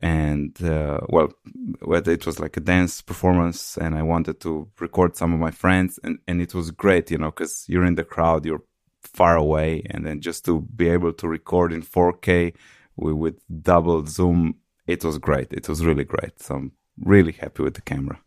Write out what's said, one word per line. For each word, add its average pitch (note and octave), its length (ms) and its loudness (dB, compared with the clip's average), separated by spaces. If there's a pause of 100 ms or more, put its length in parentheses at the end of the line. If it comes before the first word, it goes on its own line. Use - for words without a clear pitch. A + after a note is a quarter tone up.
and, D2+ 640 0
uh, D2+ 360 -2 (100)
well, D#2 200 4 (520)
whether E2+ 300 0
it E2 120 0
was D#2+ 160 -6
like D#2+ 160 -6
a F2 40 -4
dance F2 420 0
performance F2 720 0
and D#2+ 180 -4
I D#2 80 -2
wanted D#2+ 380 -2
to D#2 280 -8 (120)
record F2 340 0
some E2+ 200 0
of D#2+ 40 0
my D#2+ 120 -2
friends F#2 520 0
and, D#2+ 240 -8
and F2 140 -2
it F2 140 -6
was E2+ 160 -6
great, F2+ 400 2
you E2 80 -2
know, D#2 120 -4
'cause - 380 -10
you're F2+ 160 2
in F2+ 120 4
the E2+ 80 -4
crowd, E2 420 0
you're D#2 160 -6 (400)
far E2+ 340 4
away, D#2 540 0
and D2+ 160 -8
then D2+ 160 -8
just E2 240 -8
to E2 160 0 (120)
be F2 140 2
able E2+ 240 2
to E2+ 160 -8
record E2+ 460 0
in E2 80 -8
four F2 320 2
K F2 400 0 (420)
with, D#2 200 -2
with D#2 460 -6
double E2+ 440 4
zoom, E2+ 480 2 (320)
it F2 180 -2
was D#2 140 -2
great. C2+ 340 -2
It - 160 -8
was D#2+ 160 -2
really C#2+ 200 2
great. - 360 -8
So - 140 -10
I'm C2+ 180 -8 (260)
really F2+ 340 6
happy - 320 -10
with C#2 100 -2
the - 80 -18
camera. C#2 440 -6